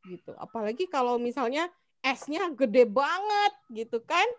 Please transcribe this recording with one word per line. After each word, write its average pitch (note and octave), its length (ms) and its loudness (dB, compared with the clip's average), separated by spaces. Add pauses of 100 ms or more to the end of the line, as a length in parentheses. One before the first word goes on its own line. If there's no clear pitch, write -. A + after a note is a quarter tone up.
Gitu. - 320 -14
Apalagi A#3 480 -4
kalau B3 320 0
misalnya C4 480 -2 (320)
esnya C#4+ 480 -4
gede B3 400 4
banget G4+ 640 2 (160)
gitu A3+ 320 -6
kan F4 240 2 (140)